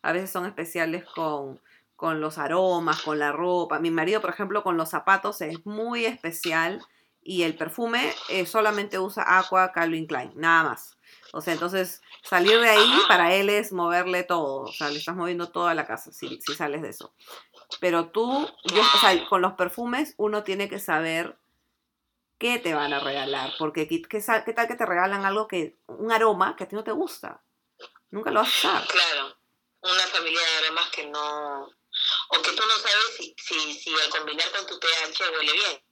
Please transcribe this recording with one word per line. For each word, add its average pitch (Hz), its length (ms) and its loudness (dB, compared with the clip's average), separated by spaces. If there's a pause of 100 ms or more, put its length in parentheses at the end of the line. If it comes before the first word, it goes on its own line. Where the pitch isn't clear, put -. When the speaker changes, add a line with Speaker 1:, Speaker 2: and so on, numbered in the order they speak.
Speaker 1:
a 156 100 -2
veces 185 200 -4
son 180 140 -6
especiales 165 600 -6
con, 143 560 -6 (340)
con 160 260 -4
los 156 160 -6
aromas, 165 640 2
con 151 180 -2
la 147 120 2
ropa. 165 480 0
Mi 165 120 0
marido, 170 300 0
por 185 100 -2
ejemplo, 202 320 -4
con 180 140 0
los 160 120 -2
zapatos 190 520 0
es 165 240 -8
muy 226 400 -4
especial 165 800 -2 (380)
y 175 200 0
el 160 120 0
perfume, 233 720 -2
eh, 185 180 0
solamente 208 520 0
usa 190 400 2
Aqua, 185 340 4
Calvin 165 360 -2
Klein, 135 280 -6
nada 165 280 4
más. - 340 -6 (360)
O 156 80 -8
sea, 165 120 -2
entonces 180 480 -2 (220)
salir 196 360 6
de 233 100 6
ahí 214 220 8
Speaker 2:
Ajá. 285 160 6
Speaker 1:
para 180 280 8
él 196 140 4
es 208 220 2
moverle 180 520 0
todo, 139 460 -2
o - 40 -14
sea, 147 160 -2
le 147 80 -4
estás 165 180 -6
moviendo 175 360 -4
toda 170 240 2
la 151 100 -2
casa 113 260 -10
si, - 300 -12
si 143 140 -6
sales 143 260 -4
de 135 80 -8
eso. - 240 -16 (680)
Pero 170 300 2
tú, 254 540 -2
yo, 175 180 2 (120)
o - 40 6
sea, 208 140 8
Speaker 2:
Claro. 170 180 2
Speaker 1:
con 190 120 4
los 185 120 2
perfumes 240 640 -4
uno 214 260 -2
tiene 196 260 -4
que 196 80 -8
saber 165 600 -2 (1000)
qué 240 220 0
te 165 160 -2
van 147 180 0
a 139 60 0
regalar, 139 580 -4
porque 156 300 -2
qué, 165 160 -2
qué 214 180 -6
sa-, 220 220 0
qué 226 100 -6
tal 233 140 0
que 240 80 -8
te 240 100 -2
regalan 190 400 0
algo 208 220 0
que, 170 300 -4 (100)
un 220 240 -6
aroma 214 440 4
que 190 100 -8
a - 20 -18
ti - 80 -12
no 220 80 -6
te - 80 -6
gusta, - 500 -8 (680)
nunca 208 200 -6
lo 214 100 4
vas 254 80 2
a - 180 2
usar. 185 200 0
Speaker 2:
Claro, 147 480 0 (480)
una 185 240 2
familia 165 340 -2
de 160 260 0
aromas 165 240 -2
que 147 160 -8
no, 147 580 -6
o - 800 -2
que 180 80 0
tú 226 160 0
no 220 100 4
sabes 208 400 0
si, 165 200 -12
si, 151 360 -4
si 151 200 -12
al 151 160 0
combinar 156 420 -4
con 196 160 -6
tu 175 120 -12
P 165 80 -2 (200)
H 160 240 -4
huele 156 220 -2
bien. 185 280 -2 (100)